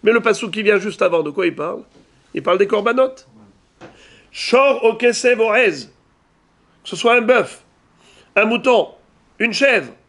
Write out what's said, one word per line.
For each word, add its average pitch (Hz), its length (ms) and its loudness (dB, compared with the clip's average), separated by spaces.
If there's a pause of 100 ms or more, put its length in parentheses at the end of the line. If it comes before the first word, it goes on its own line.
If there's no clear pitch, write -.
Mais 214 100 2
le 233 80 4
pasouk 196 320 -2
qui 208 100 -6
vient 202 160 2
juste 190 240 -4
avant, 170 200 0
de 147 80 -6
quoi 180 160 -2
il 160 80 -2
parle ? 160 280 -10 (520)
Il - 80 -8
parle 180 160 0
des 202 80 4
korbanot. 233 480 0 (1160)
Shor 262 540 0
o 226 100 4
kesev 240 460 0
orez. 208 480 0 (920)
Que - 80 -18
ce 185 60 -10
soit 233 200 2
un 247 40 2
bœuf, 226 440 0 (720)
un 208 80 2
mouton, 226 440 0 (500)
une 220 140 -2
chèvre. 202 400 0 (160)